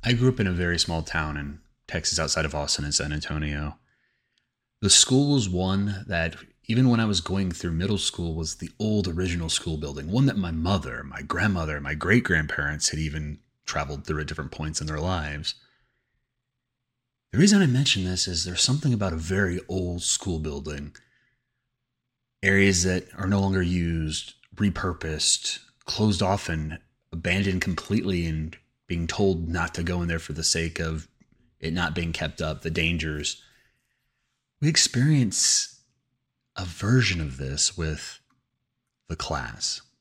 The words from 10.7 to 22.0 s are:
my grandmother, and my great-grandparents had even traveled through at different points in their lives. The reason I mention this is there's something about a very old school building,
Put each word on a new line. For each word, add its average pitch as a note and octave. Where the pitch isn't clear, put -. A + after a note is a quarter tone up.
my C#2
grandmother, D#2+
and D2
my C#2+
great-grandparents D2+
had D2+
even D2+
traveled D2
through D2+
at D2
different C#2+
points D#2
in D#2
their D2+
lives. D2+
The -
reason G3+
I E3+
mention B2+
this F2+
is F2
there's F2+
something C#3
about G2+
a D#2+
very F2+
old F2
school -
building, D2